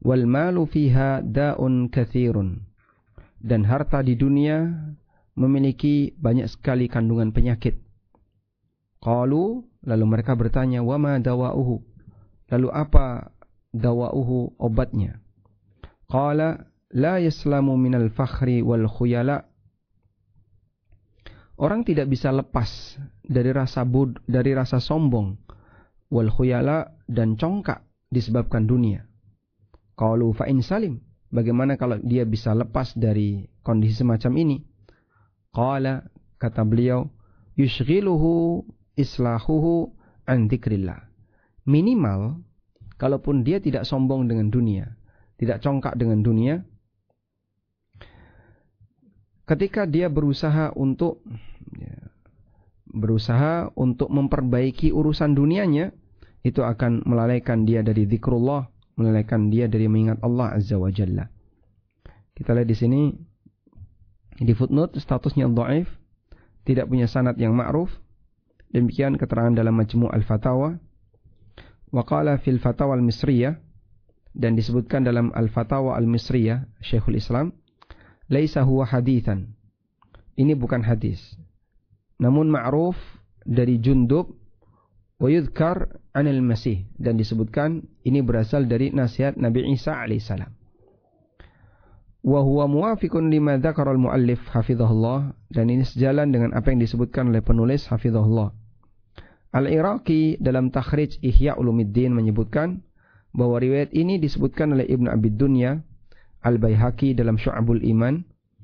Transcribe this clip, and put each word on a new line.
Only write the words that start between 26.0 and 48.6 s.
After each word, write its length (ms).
wal 240
khuyala, 560
dan 320
congkak 480
disebabkan 560
dunia. 400
Qalu, 400
"Fa 160
in 160
salim?" 400
Bagaimana 480
kalau 320
dia 160
bisa 320
lepas 400
dari 560
kondisi 400
semacam 320
ini? 180
Qala, 560
kata 240
beliau, 480
"Yushghiluhu 1040
islahuhu 960
an 160
dzikrillah." 560
Minimal, 800
kalaupun 480
dia 160
tidak 320
sombong 400
dengan 240
dunia, 400
tidak 320
congkak 320
dengan 240
dunia, 400